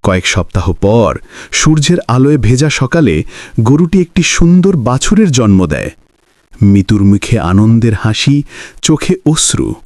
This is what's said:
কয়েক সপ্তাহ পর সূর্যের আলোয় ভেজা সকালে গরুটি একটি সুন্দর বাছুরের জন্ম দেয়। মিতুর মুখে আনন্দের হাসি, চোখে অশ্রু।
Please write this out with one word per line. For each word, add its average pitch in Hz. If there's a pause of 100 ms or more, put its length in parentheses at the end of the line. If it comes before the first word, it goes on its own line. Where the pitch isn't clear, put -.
কয়েক 92
সপ্তাহ -
পর 101 (400)
সূর্যের 156
আলোয় 139
ভেজা 127
সকালে 131 (440)
গরুটি 151
একটি 175
সুন্দর 180
বাছুরের 139
জন্ম 107
দেয়। 71 (720)
মিতুর 101
মুখে 101
আনন্দের 107
হাসি, 110 (460)
চোখে 160 (120)
অশ্রু। - (180)